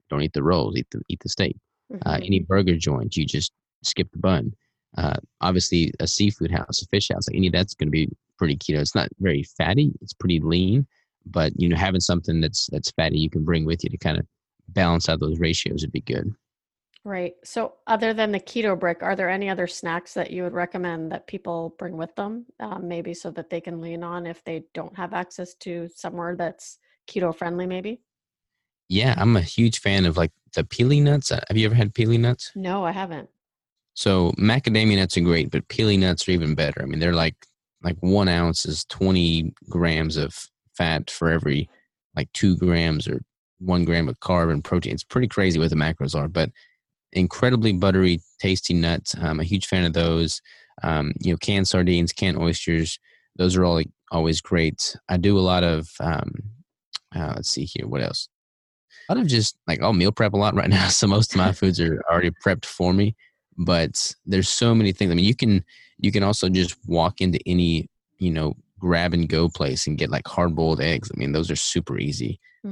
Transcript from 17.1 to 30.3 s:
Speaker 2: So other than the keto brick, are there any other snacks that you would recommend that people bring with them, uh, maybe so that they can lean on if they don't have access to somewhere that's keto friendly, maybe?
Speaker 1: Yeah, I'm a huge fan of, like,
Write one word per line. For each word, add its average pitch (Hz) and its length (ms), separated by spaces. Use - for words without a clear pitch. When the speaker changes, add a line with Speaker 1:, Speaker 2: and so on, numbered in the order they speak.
Speaker 2:
So - 320
other 220 260
than 214 200
the 190 60
keto 214 380
brick, 170 240
are 185 140
there 185 140
any 196 200
other 185 160
snacks 175 500
that - 140
you 180 140
would 175 100
recommend 175 600
that - 120
people 165 540
bring 180 160
with 165 200
them, 226 300
uh, 214 200
maybe 175 340
so 170 180
that 160 180
they 170 120
can 170 180
lean 170 240
on 175 240
if 165 160
they 160 300
don't - 240
have 180 160
access 180 420
to 170 400
somewhere 175 400
that's - 440
keto 170 260
friendly, 175 320
maybe? 185 360
Speaker 1:
Yeah, 113 280
I'm 110 200
a 87 40
huge 117 380
fan 98 260
of, 82 120
like, 82 140